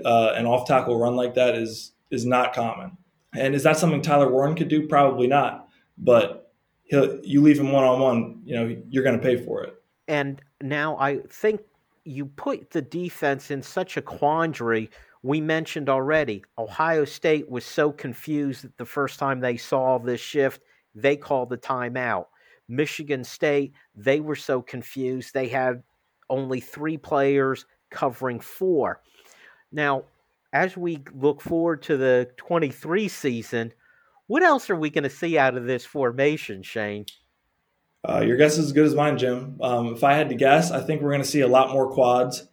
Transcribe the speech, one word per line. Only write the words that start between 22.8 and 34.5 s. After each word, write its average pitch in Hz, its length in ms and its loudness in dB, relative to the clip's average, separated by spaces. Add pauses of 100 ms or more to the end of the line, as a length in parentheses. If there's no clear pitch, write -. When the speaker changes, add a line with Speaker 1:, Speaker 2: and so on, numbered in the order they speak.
Speaker 2:
State, 143 500 -2 (200)
they 135 260 0
were 151 160 -6
so 127 260 -4
confused, 127 720 -8
they 131 140 -4
had 127 340 -2 (480)
only 131 300 -4
three 156 360 -8
players 139 680 0 (240)
covering 127 500 -4
four. 147 640 -2 (680)
Now, 143 340 -2 (460)
as 180 280 -2
we 165 220 -6 (140)
look 143 280 0
forward 165 400 -2
to 147 160 -2
the 127 400 2
twenty-three 170 680 -2
season, 117 680 -6 (540)
what 294 140 0
else 302 280 2